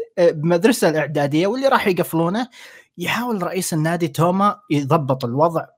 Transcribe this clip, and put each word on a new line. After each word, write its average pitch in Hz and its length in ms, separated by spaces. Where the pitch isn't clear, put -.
آه، 170 120
بالمدرسة 175 580
الإعدادية، 151 580
واللي 262 220
راح 247 180
يقفلونه 180 600
يحاول 208 440
رئيس 175 300
النادي 165 360
توما 180 520
يضبط 139 540
الوضع 147 400